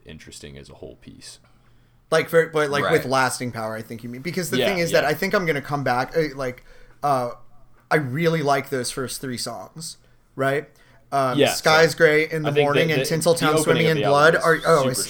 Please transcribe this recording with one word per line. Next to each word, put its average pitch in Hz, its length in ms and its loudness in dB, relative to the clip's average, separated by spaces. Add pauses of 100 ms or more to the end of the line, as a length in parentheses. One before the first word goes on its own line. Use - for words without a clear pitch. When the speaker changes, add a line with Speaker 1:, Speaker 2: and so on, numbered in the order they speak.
Speaker 1:
interesting 76 500 -20
as 69 140 -20
a - 40 -20
whole - 220 -20
piece. - 440 -20 (720)
Speaker 2:
Like, 160 180 2
for, 160 180 4
but, 151 240 -2
like, 143 200 0
with 156 120 2
Speaker 3:
Right. 127 80 -8
Speaker 2:
lasting 127 400 0
power, 110 240 -8
I 113 80 -10
think 113 220 -14
you 120 40 -12
mean. 123 140 -14
Because 170 280 -6
the - 80 -2
Speaker 1:
Yeah, 120 100 2
Speaker 2:
thing 190 100 -2
is 165 140 -2
that 156 100 4
Speaker 1:
yeah. 139 80 0
Speaker 2:
I 156 40 0
think 190 200 -2
I'm 196 100 0
gonna 147 160 -2
come 143 220 -6
back, 127 340 -2
uh, 165 60 2 (140)
like, 127 280 -8 (380)
uh, 127 280 0 (600)
I 160 60 4
really 156 460 0
like 139 280 0
those 127 220 -4
first - 280 -8
three 127 160 -8
songs, 113 600 -12 (400)
right? 139 320 -2 (420)
Um, 135 280 0
Speaker 1:
Yeah, 123 140 2
Speaker 2:
Skies 160 400 4
Speaker 1:
so - 60 -12
Speaker 2:
Gray, 156 320 4
In 156 140 -6
the 147 60 -2
Speaker 1:
I - 20 0
think 147 120 2
Speaker 2:
Morning, 151 240 2
Speaker 1:
that 151 100 0 (120)
Speaker 2:
and 160 120 -2
Speaker 1:
the, 175 60 2
Speaker 2:
Tinseltown 165 120 4
Speaker 1:
the 165 80 0
opening 156 160 2
Speaker 2:
Swimming 165 220 2
Speaker 1:
of 160 100 4
Speaker 2:
in 143 60 0
Speaker 1:
the - 60 0
Speaker 2:
Blood 147 280 6
Speaker 1:
album 165 140 0
Speaker 2:
are, 160 40 4
Speaker 1:
is 156 120 -2
Speaker 2:
oh, 160 160 6
Speaker 1:
super 127 100 0
Speaker 2:
it's - 180 -4